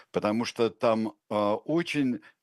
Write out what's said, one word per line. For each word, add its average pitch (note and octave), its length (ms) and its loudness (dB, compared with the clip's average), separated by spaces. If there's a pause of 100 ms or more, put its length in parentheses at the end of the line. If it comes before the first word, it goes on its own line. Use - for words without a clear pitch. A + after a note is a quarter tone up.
(120)
потому G#2+ 320 0
что A#2 260 0
там, A2+ 440 0 (160)
э, A2 40 -2
очень B2+ 840 0 (220)